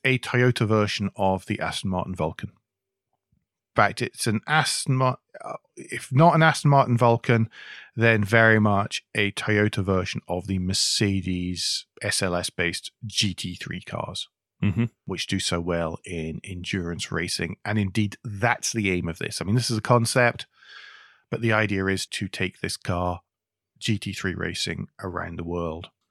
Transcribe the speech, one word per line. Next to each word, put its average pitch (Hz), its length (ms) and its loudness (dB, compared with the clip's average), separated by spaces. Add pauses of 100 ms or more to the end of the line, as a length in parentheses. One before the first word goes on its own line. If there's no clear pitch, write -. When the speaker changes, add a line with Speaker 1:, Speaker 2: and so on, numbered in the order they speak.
Speaker 1:
a 131 140 2
Toyota 123 480 2
version 104 500 2
of 95 300 0
the 104 140 -4
Aston - 300 -4
Martin 92 240 -4
Vulcan. 87 360 -4
In - 1300 -16
fact, 101 260 4
it's - 240 -4
an 110 200 2
Aston 147 500 0
Mar-, 131 220 0 (260)
uh, - 100 -10 (220)
if - 360 -12
not 160 220 8
an 156 80 6
Aston 156 280 4
Martin 135 260 4
Vulcan, 117 520 4 (480)
then 113 260 6
very 110 380 6
much 104 440 2 (100)
a 101 180 0
Toyota 104 500 0
version 92 460 0
of 90 180 -4
the 95 120 -2
Mercedes 92 1300 -2 (160)
S - 200 -2
L 90 140 0
S-based 87 560 -4 (140)
G 98 280 -2
T 90 200 -8
three - 280 -10
cars, - 460 -8 (340)
Speaker 2:
Mm-hmm. 101 220 2 (220)
Speaker 1:
which - 200 -6
do 98 140 -2
so 87 200 -2
well 85 440 -2
in 80 400 -8
endurance 90 680 -6
racing. 87 540 -4
And 107 160 0
indeed, 101 420 -2
that's 113 500 -2
the 101 200 0
aim 90 160 0
of 82 100 -8
this. - 220 -6
I - 40 -4
mean, 98 120 2
this 120 160 0
is 113 60 0
a 107 40 -2
concept, 120 640 2 (840)
but 107 80 -6
the 117 120 2
idea 101 340 2
is 95 200 -2
to - 220 -6
take - 320 -6
this - 160 -4
car, 90 460 -2 (580)
G 107 180 0
T 101 140 -8
three 92 220 -4
racing, 87 520 -6 (140)
around 87 360 -8
the 85 80 -8
world. 85 440 -6 (220)